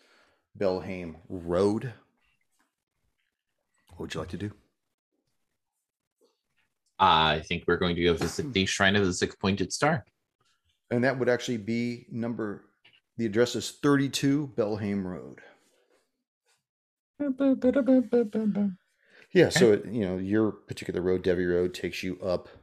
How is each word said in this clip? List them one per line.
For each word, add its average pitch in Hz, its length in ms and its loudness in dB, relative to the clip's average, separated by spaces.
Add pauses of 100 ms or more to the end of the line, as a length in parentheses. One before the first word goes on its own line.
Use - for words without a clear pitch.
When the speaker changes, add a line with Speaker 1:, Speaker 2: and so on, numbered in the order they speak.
(600)
Speaker 1:
Belhaim 92 560 -4 (140)
Road. 98 640 0 (2000)
What - 100 -20
would - 120 -10
you 80 60 -6
like 78 100 -8
to 87 80 -10
do? 101 140 -8 (2500)
Speaker 2:
I 80 480 4
think 85 180 -6
we're 85 120 2
going 87 180 0
to 85 80 0
go 85 100 4
visit 82 380 -4
the 95 140 2
Shrine 98 320 2
of 101 80 2
the 90 80 0
Six-Pointed - 580 -2
Star. 151 320 0 (880)
Speaker 1:
And 120 140 0
that 135 120 0
would 123 120 0
actually 120 300 -2
be 117 520 -6
number, 113 540 -8 (520)
the 117 80 -2
address 113 300 2
is - 160 -6
thirty-two 139 880 0
Belhaim 104 480 -2
Road. 69 340 -12 (4000)
Yeah, 170 160 6
so 117 240 6
it, 101 120 0
you 104 200 -2
know, 92 120 -2
your 104 340 2
particular - 500 -8
road, 92 220 0
Devi 90 220 2
Road, 87 280 2
takes - 300 -8
you 92 160 -6
up 90 300 -4 (140)